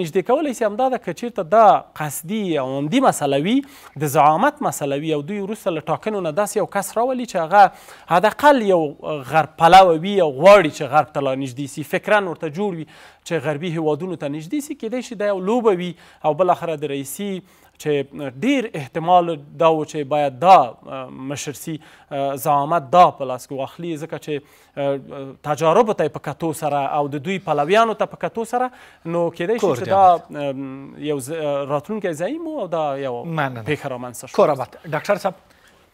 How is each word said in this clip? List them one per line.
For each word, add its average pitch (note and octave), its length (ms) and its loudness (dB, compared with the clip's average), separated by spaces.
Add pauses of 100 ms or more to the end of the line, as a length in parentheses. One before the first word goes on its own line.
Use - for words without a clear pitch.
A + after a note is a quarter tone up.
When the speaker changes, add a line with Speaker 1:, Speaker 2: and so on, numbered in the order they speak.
Speaker 1:
نږدې F3 260 -2
کولی C#4+ 260 0
سي؟ A3+ 120 -4
همدا G#3+ 240 0
ده B3+ 80 -2
که - 160 -8
چېرته A3+ 300 -8 (120)
دا A3 100 8 (300)
قصدي D#3+ 640 -4
او C3 180 -4
عمدي D3+ 220 -2
مسله C#3+ 480 2
وي، C4 140 2 (380)
د D3 60 -2
زعامت D#3 560 4
مسله D3 340 -4
وي D#3 180 -4
او D3 80 -2
دوی F#3+ 180 -8
وروسته G3 320 -6
له D#3 100 -6
ټاکنو G3+ 400 -4
نه E3 100 -4
داسې G3+ 260 -4
یو F#3+ 80 0
کس G3 320 -6
راولي B3 280 -2
چې - 100 -16
هغه F3+ 360 6 (360)
حداقل G#3+ 540 4
یو F3 400 0
غرب D3+ 560 -2
پلوه E3+ 420 8
وي G3 220 0
او D#3 100 2
غواړي E3+ 380 8
چې C#3 120 -8
غرب D3 320 0
ته D3+ 80 -4
لا C3+ 140 -2
نږدې C3+ 300 -8
سي، C#3+ 180 -12
فکرا G3 360 0
ورته E3+ 300 -6
جوړ F#3+ 260 -6
وي D#3 100 -12 (400)
چې - 80 -6
غربي D3+ 380 -4
هیوادونو D#3 440 -4
ته D3 120 -10
نږدې D#3 320 -8
سي. C#4+ 160 -10
کیدای A#3 260 -8
شي A#3 140 -14
دا G3 100 -4
یو G3+ 140 -2
لوبه G#3+ 320 2
وي F3 240 -4 (300)
او D#3 80 2
بالاخره E3+ 420 0
د D3 80 -8
رئیسي D#3 580 -8 (380)
چې C#3+ 240 -2 (360)
ډیر B3+ 240 0 (100)
احتمال E3 640 2 (200)
دا E3 80 4
و D#3+ 180 2
چې - 100 -18
باید C#3+ 440 -2
دا، F3+ 160 8
اه، C3+ 540 0
مشر C#3 440 -10
سي، D#3 260 -12 (320)
اه، C#3 240 -4
زعامت C#3+ 560 -2
دا F3 180 8
په C#3 160 -6
لاس B2+ 220 -8
کې - 40 -16
واخلي، D3 460 -10
ځکه D3+ 200 -12
چې، C#3+ 240 -8 (360)
اه، C#3 220 -2 (440)
تجاربو D#3+ 500 2
ته E3 140 -2
یې - 0 -
په C#3+ 120 -8
کتو D#3 340 -6
سره C#3+ 280 -2 (160)
او D3 100 0
د C#3 160 -8
دوی F#3+ 160 -4
پلویانو F3+ 540 0
ته G3+ 120 -2
په F3 120 -20
کتو A3 280 -8
سره، B3 260 -4 (340)
نو E3+ 240 -2
کیدای F3 260 -4
شي A#3+ 40 -6
Speaker 2:
کور D#3+ 180 0
Speaker 1:
چې - 20 -8
Speaker 2:
جنت. F#3 100 -6
Speaker 1:
دا، E3+ 600 4
ام، C3+ 480 -12
یو C#3+ 220 -4
ز-، B2+ 120 -10
اه، D3 380 -4
راتلونکی F#3 440 -4
ضعیف G3+ 280 -6
و D#4 180 -8
او G3 80 -6
دا D#3 300 -4
یو B2+ 260 -6
Speaker 2:
مننه. C#3 400 -4
Speaker 1:
پیښه D3 220 -6
رامنځته B2 400 -12
شوه. - 100 -18
Speaker 2:
کور F#3 140 6
آباد. C3 260 -4 (160)
ډاکټر D#3 260 -2
صاحب، F#3 160 -6 (600)